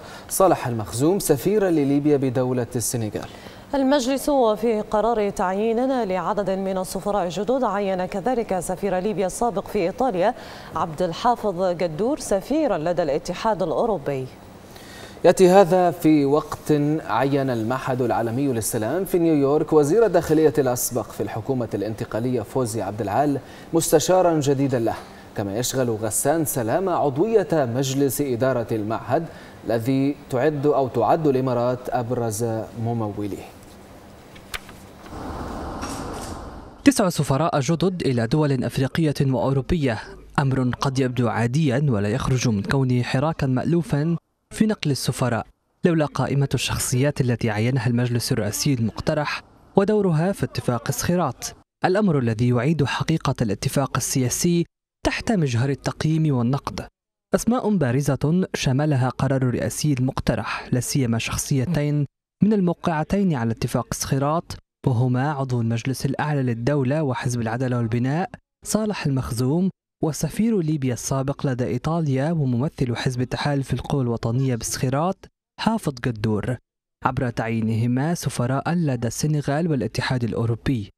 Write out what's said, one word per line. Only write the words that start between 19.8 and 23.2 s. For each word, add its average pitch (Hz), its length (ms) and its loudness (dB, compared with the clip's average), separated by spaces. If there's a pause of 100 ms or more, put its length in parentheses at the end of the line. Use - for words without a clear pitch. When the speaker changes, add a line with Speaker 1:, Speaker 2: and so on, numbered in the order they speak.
Speaker 1:
الداخلية 160 520 4
الأسبق 123 520 -2
في - 120 -8
الحكومة 113 520 -4
الانتقالية 113 680 -4
فوزي 117 400 -2
عبد 104 180 -6
العال 131 400 0 (320)